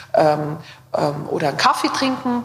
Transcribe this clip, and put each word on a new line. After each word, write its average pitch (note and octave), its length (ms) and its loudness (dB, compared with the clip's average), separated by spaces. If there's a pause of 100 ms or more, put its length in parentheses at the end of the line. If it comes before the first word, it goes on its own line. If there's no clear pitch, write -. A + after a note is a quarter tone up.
(120)
ähm, D3+ 460 2 (340)
ähm, D3 380 -2
oder E3 180 -2
einen C#3 80 -4
Kaffee D4 320 2
trinken, B3+ 560 -2